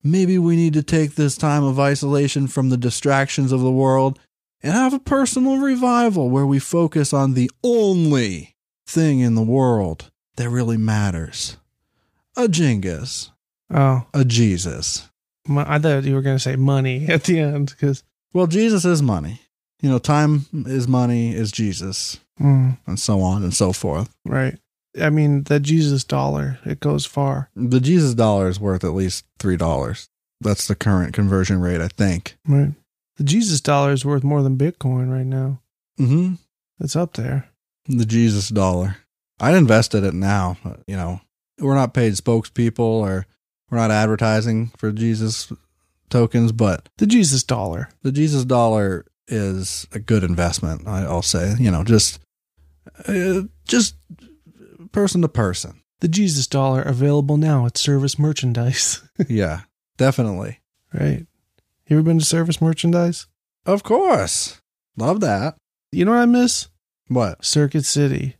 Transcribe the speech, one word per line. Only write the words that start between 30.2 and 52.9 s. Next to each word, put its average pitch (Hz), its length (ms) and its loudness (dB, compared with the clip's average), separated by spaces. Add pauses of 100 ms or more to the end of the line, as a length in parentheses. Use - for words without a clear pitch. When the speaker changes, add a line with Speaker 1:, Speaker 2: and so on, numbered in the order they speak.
Speaker 1:
That's 104 260 -2
the 101 80 -2
current 92 400 0
conversion 95 460 0
rate, 87 200 -2
I 85 80 -4
think. 92 480 -4 (100)
Speaker 2:
Right. 143 260 2 (440)
The 147 80 -4
Jesus 175 360 0
dollar 143 320 0
is 131 120 -2
worth 143 180 -2
more 143 200 0
than 131 160 0
Bitcoin 127 520 -2
right 131 160 -4
now. 131 340 -4 (380)
Speaker 1:
Mm-hmm. 160 360 2 (460)
Speaker 2:
It's 156 160 -8
up 170 180 -2
there. 131 340 -4 (380)
Speaker 1:
The 120 180 0
Jesus 110 460 2
dollar. 92 480 0 (420)
I'd 139 140 2
invest 117 400 4
in 101 100 2
it 92 100 0
now. 92 420 0 (300)
You 98 100 -10
know, 90 240 -8 (380)
we're 139 160 0
not 127 200 2
paid 117 200 2
spokespeople 117 640 -2
or 107 460 0 (440)
we're 120 80 -2
not 113 120 2
advertising 110 840 0
for 110 160 -4
Jesus 110 580 -4 (600)
tokens, 117 420 2
but 104 360 -2 (100)
Speaker 2:
The 214 80 2
Jesus 180 360 4
dollar. 101 460 -4 (140)
Speaker 1:
the 135 100 -2
Jesus 147 320 0
dollar 110 600 2 (220)
is 95 640 -4
a 110 60 -10
good 107 240 0
investment, 85 640 -2
I, 98 180 -6
I'll 85 180 -4
say. 90 360 -2
You 117 120 4
know, 85 120 0
just, 107 380 2 (880)